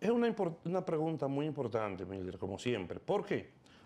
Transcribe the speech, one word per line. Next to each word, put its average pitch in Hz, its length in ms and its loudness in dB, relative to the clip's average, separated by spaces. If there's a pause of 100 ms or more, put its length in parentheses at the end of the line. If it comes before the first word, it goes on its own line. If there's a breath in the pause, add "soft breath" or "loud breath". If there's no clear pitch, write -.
es 196 100 4
una 240 160 4
impor-, 196 380 0
una 175 200 0
pregunta 160 440 2
muy 139 180 0
importante, 110 580 0
Mildred, 92 360 -6
como 95 180 -4
siempre. 95 400 0
¿Por 202 260 0
qué? 127 260 -2 (360 loud breath)